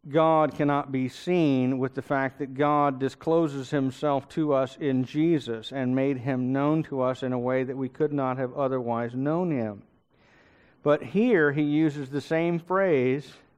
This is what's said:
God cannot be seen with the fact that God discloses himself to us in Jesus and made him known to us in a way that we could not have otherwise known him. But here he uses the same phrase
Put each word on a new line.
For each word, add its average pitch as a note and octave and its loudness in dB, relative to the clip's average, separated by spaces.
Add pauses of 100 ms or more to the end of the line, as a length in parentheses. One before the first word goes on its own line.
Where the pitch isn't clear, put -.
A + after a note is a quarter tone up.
God D#3 4
cannot C#3+ 0
be C3 -2
seen C3+ 2
with B2+ -4
the C3+ -6
fact C3+ -2
that C3+ -6
God C#3+ 2
discloses C#3 -2
himself C#3 -2
to D3+ 0
us C3 0
in C3 0
Jesus C#3+ -2
and B2+ -2
made C3+ 0
him B2+ -2
known D3 0
to C#3 -6
us B2+ -2
in B2+ -2
a B2+ -2
way B2+ 0
that B2+ -6
we C3 -4
could D3 -2
not C3 -2
have B2+ -4
otherwise B2 -2
known D#3 -2
him. A2 -4 (1000)
But D3 2
here F3 4
he D3+ 0
uses D3 0
the C#3+ -2
same E3 0
phrase D3+ 0 (260)